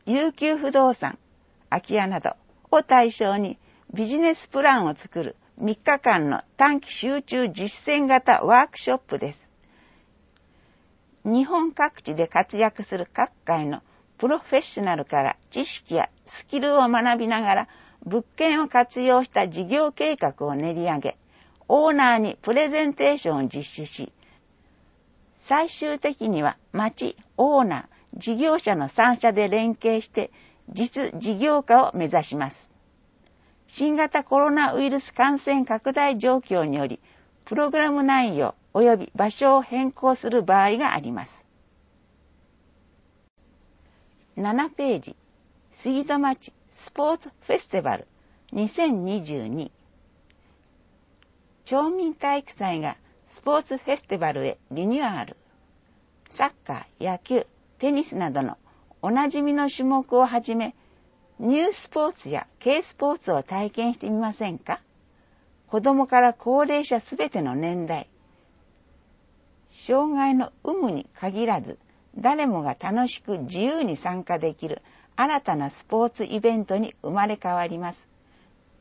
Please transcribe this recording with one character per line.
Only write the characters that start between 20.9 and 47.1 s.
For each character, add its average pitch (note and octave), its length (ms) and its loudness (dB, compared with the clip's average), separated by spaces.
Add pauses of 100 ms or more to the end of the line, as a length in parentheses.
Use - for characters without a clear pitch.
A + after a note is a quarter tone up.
げ、 C3+ 180 -6 (500)
オ D4+ 220 4
ー D#4 40 4
ナ C4 220 4
ー - 40 4
に G#3+ 220 -2
プ A3 120 -2
レ D4 160 2
ゼ D4+ 160 0
ン C#4+ 80 -2
テ C#4+ 220 2
ー - 20 -2
シ F3 120 -4
ョ D#3+ 40 0
ン C#3 120 0
を - 20 -2
実 C#3 160 -8
施 D3+ 240 -12
し、 - 260 -14 (1200)
最 D#4 320 0
終 D4+ 320 -6
的 C4+ 300 -4
に D#3+ 140 0
は - 140 -2 (160)
町、 A3 440 -4 (200)
オ C#4 240 4
ー - 20 2
ナ E3+ 260 -4 (240)
ー、 - 60 -16
事 A3+ 180 -4
業 D#4 220 2
者 G3+ 160 0
の C#3+ 120 -2
三 A#3+ 300 4
者 A#3 160 2
で G3+ 160 2
連 A3 260 0
携 A3+ 260 0
し - 60 -14
て、 - 240 -4 (380)
実 B3 500 -4
事 G#3+ 180 -4
業 C#4+ 260 2
化 B3 260 6
を - 40 -2
目 F3 120 -2
指 D#3 180 2
し - 120 -8
ま C#3 160 -4
す。 - 200 -20 (960)
新 D4+ 280 -2
型 D4+ 280 0
コ C4+ 160 2
ロ D4 120 4
ナ D4 220 2
ウ C4+ 100 0
イ C#4 60 0
ル C#4 100 0
ス - 140 -10
感 F#3+ 260 2
染 C#4 260 0
拡 A3+ 260 -2
大 C#4 260 0
状 B3+ 200 2
況 F#3 260 0
に C#3+ 140 -2
よ C#3 100 -2
り、 A#2+ 120 -10 (460)
プ G#3+ 100 -8
ロ D4 160 2
グ D4+ 80 0
ラ D4+ 120 2
ム C#4+ 120 0
内 C4 340 2
容 C3+ 180 -2 (180)
及 A3+ 240 6
び - 180 -10
場 G#3 140 0
所 C4+ 280 4
を C4+ 40 4
変 C4 300 -4
更 C4 240 0
す B3 140 -6
る A3+ 140 2
場 F#3+ 200 6
合 G#3 140 2
が C#4 160 0
あ - 60 -2
り A#2+ 120 -8
ま G#2 140 -8
す。 - 200 -20 (3000)
七 A3+ 340 -2
ペ C4+ 260 -2
ー D3 40 -4
ジ、 - 160 -16 (560)
杉 C4+ 340 -4
戸 D4 140 -2
町 C#4 340 -4 (160)
ス - 220 -20
ポ D4+ 220 0